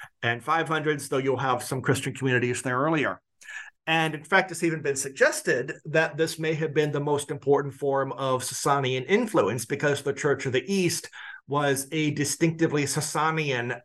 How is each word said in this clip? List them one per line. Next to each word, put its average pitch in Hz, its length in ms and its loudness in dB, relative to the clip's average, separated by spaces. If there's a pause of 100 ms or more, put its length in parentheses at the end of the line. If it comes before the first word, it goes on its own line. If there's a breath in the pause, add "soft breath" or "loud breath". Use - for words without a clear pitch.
(220 loud breath)
and 120 200 0
five 156 280 0
hundreds, 151 400 -2
though 143 80 0
you'll 135 180 0
have 123 260 0
some 131 200 -4
Christian 131 320 0
communities 123 480 0
there 127 160 -2
earlier. 139 420 0 (640 loud breath)
And 160 300 0
in 151 80 -12
fact, 185 280 2
it's 170 120 -4
even 160 180 0
been 143 140 0
suggested 151 800 0 (120)
that 160 300 2
this 160 240 -2
may 160 140 0
have 151 200 -2
been 151 180 2
the 143 100 -2
most 147 280 0
important 139 440 2
form 135 400 0
of 131 280 0
Sasanian 131 680 0
influence, 151 560 2
because 143 360 0
the 139 120 -2
Church 139 320 0
of 127 80 -2
the 131 180 0
East 185 380 0 (380 loud breath)
was 139 440 0
a 156 200 0
distinctively 151 720 0
Sasanian 143 1000 -2